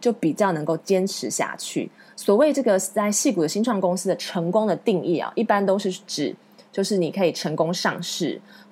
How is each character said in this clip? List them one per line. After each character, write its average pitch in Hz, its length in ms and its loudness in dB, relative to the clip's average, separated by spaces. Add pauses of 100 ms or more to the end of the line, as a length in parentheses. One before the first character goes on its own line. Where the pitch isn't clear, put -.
就 240 100 2
比 165 220 0
较 196 180 2
能 156 140 -4
够 160 120 0
坚 190 300 2
持 - 220 -6
下 - 280 -4
去。 - 320 -6 (280)
所 - 180 2
谓 294 160 6
这 277 100 0
个 220 160 4
在 208 320 -2
矽 208 240 2
谷 175 80 0
的 151 60 2
新 202 160 0
创 233 160 0
公 180 160 2
司 190 140 -4
的 175 80 2
成 170 340 -4
功 220 160 2
的 180 80 2
定 180 300 0
义 160 140 2
啊， - 160 -6
一 226 80 0
般 202 220 2
都 196 140 2
是 202 100 -2 (160)
指 - 300 -4 (340)
就 196 140 -2
是 196 140 0
你 165 140 0
可 196 140 0
以 160 60 4
成 156 240 -4
功 165 180 0
上 175 300 -2
市， - 380 -6 (300)